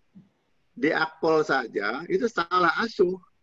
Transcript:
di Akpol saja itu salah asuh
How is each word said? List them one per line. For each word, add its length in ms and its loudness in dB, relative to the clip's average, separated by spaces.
di 240 0
Akpol 480 0
saja 640 -2
itu 240 -2
salah 480 0
asuh 400 0